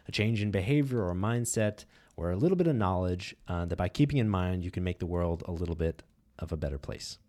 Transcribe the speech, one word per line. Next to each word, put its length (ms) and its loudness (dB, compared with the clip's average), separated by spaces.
a 60 -10
change 300 2
in 80 0
behavior 520 2
or 120 0
mindset, 720 0
or 120 0
a 60 0
little 220 4
bit 80 2
of 100 4
knowledge, 580 0
uh, 160 -2
that 120 -4
by 120 0
keeping 300 2
in 100 2
mind, 380 0
you 40 -6
can 140 -4
make 140 -2
the 80 -4
world 420 0
a 20 -4
little 240 -2
bit 280 -2
of 140 -8
a 60 -2
better 180 -4
place. 400 -10